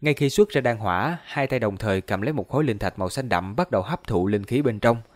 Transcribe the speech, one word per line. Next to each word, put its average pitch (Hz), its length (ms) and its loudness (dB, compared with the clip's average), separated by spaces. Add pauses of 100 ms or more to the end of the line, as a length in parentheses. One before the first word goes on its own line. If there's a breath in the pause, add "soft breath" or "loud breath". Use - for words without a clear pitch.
Ngay 147 140 0
khi 139 160 2
xuất 208 180 4
ra 147 120 0
đan 120 160 2
hỏa, 107 480 -2
hai 143 220 -2
tay 131 120 -2
đồng 107 180 0
thời 95 240 0
cầm 98 220 -4
lấy 131 100 0
một 113 160 -4
khối 143 160 0
linh 117 140 0
thạch 101 200 -4
màu 92 100 -2
xanh 131 200 -6
đậm 95 280 -2
bắt 180 140 -2
đầu 98 120 2
hấp 151 240 -6
thụ 92 200 2
linh 104 180 0
khí 123 180 0
bên 113 180 0
trong. 117 160 4 (200 soft breath)